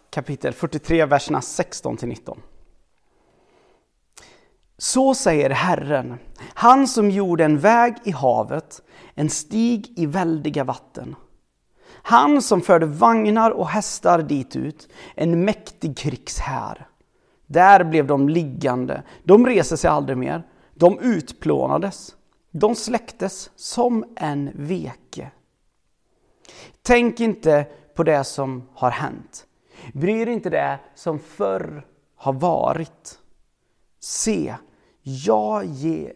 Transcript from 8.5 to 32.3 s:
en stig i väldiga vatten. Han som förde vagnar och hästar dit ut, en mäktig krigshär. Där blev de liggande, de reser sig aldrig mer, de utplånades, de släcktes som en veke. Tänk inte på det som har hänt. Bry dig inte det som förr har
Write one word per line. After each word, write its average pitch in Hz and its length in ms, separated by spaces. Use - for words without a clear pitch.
en 151 140
stig 226 680
i 165 80
väldiga 156 580
vatten. 123 520
Han 277 400
som 190 180
förde 165 260
vagnar 220 640
och 180 180
hästar 175 540
dit 139 340
ut, 135 320
en 170 300
mäktig 165 520
krigshär. 131 880
Där 180 380
blev 156 220
de 139 220
liggande, 135 720
de 220 220
reser 180 300
sig 160 140
aldrig 139 280
mer, 143 240
de 175 240
utplånades, 156 1160
de 214 240
släcktes - 840
som 240 480
en 143 380
veke. 143 760
Tänk 240 380
inte 160 460
på 170 80
det 151 220
som 131 500
har 127 160
hänt. - 560
Bry 208 320
dig 233 100
inte 185 160
det 139 280
som 156 240
förr 170 680
har 135 160